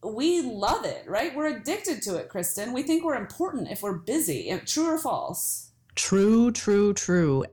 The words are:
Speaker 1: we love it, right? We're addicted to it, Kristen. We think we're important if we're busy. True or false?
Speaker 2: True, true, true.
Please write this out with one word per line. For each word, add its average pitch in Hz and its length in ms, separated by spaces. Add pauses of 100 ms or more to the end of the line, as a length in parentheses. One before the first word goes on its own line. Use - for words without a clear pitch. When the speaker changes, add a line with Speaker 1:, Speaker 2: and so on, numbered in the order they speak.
Speaker 1:
we 294 380
love 233 460
it, - 200
right? 254 300
We're 294 220
addicted 311 440
to 190 140
it, - 140
Kristen. 202 420
We 254 100
think 330 220
we're 302 120
important 233 540
if 202 120
we're 196 160
busy. 170 680
True 320 300
or - 20
false? - 760 (220)
Speaker 2:
True, 220 580
true, 202 420
true. 165 580